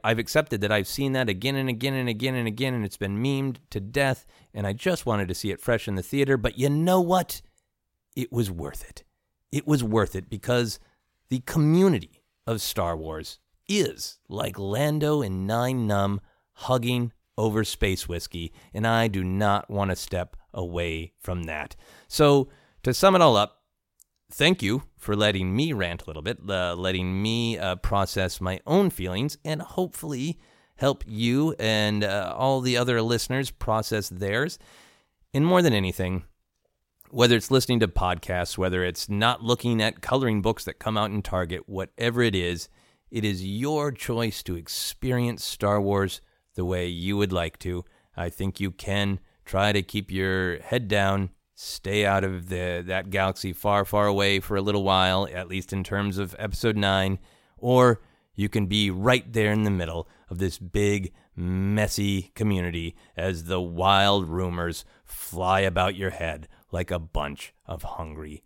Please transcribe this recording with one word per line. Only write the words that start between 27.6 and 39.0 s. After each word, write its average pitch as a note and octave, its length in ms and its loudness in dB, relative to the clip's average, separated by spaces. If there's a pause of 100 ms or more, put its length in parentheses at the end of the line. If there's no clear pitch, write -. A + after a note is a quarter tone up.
process F#2+ 640 -2
my F#2 260 -4
own F3+ 220 4
feelings, F#2+ 560 -4
and D3+ 160 -4
hopefully D3+ 760 -6 (380)
help C#3 320 0
you A#2+ 500 2
and, G#2+ 460 2
uh, G2 320 0
all C3+ 240 2
the B2 160 2
other A#2+ 260 2
listeners B2 500 0
process A2 580 -2
theirs. G#2 500 -4 (760)
And C#3+ 120 4
more F3+ 160 6
than D#3+ 100 6
anything, F#2 540 0 (840)
whether A#2 280 6
it's - 140 -2
listening B2+ 280 4
to G#2+ 80 4
podcasts, F2+ 720 -2
whether F#2 260 0
it's - 240 -4